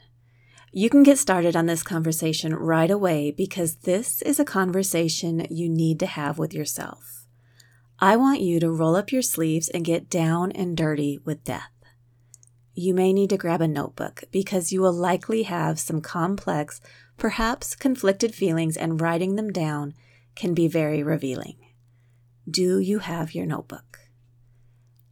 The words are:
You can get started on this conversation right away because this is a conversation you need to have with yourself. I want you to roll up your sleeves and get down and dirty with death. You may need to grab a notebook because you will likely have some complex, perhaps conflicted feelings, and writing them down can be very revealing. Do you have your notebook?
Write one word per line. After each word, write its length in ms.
You 120
can 140
get 140
started 380
on 120
this 160
conversation 680
right 380
away 400
because 440
this 480
is 180
a 40
conversation 1040
you 200
need 320
to 40
have 320
with 160
yourself. 720
I 200
want 240
you 180
to 100
roll 280
up 120
your 120
sleeves 480
and 160
get 240
down 420
and 240
dirty 480
with 220
death. 260
You 200
may 200
need 160
to 80
grab 240
a 80
notebook 640
because 420
you 80
will 100
likely 520
have 360
some 220
complex, 800
perhaps 580
conflicted 640
feelings, 400
and 240
writing 380
them 160
down 400
can 180
be 140
very 340
revealing. 540
Do 300
you 200
have 340
your 120
notebook? 540